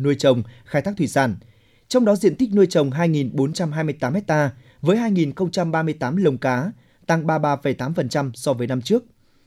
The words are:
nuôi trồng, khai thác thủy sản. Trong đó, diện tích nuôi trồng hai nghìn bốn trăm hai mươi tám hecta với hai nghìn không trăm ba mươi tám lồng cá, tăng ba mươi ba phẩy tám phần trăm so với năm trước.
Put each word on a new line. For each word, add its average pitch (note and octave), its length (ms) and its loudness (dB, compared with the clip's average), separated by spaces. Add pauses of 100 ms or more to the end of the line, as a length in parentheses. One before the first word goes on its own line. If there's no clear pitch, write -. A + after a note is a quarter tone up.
nuôi C#3 140 0
trồng, B2 280 2 (220)
khai D3 160 -2
thác G3+ 160 -4
thủy D3+ 100 0
sản. C3 280 0 (520)
Trong B3+ 180 2
đó, G#3 100 4
diện F3+ 200 2
tích A#3 180 -2
nuôi G3+ 120 6
trồng D#3 260 0
hai E3+ 180 0
nghìn C#3+ 240 0
bốn C#3+ 200 0
trăm D#3+ 180 -4
hai D#3 120 -4
mươi D3+ 160 -4
tám C3 140 -2
hecta D3+ 380 0 (300)
với F3 160 2
hai A#3 140 0
nghìn D#3+ 240 0
không F3+ 160 -2
trăm E3+ 200 -2
ba D#3+ 120 0
mươi D#3 100 -2
tám C#3+ 240 -4
lồng D3+ 200 2
cá, C3 340 -2 (360)
tăng E3 200 0
ba D#3+ 100 0
mươi D3+ 60 -2
ba D3 120 2
phẩy C3+ 180 -4
tám C3+ 200 -6
phần C#3+ 160 -2
trăm C#3 260 -4
so - 180 -2
với A#2+ 140 -4
năm B2+ 140 -2
trước. A3+ 220 0 (440)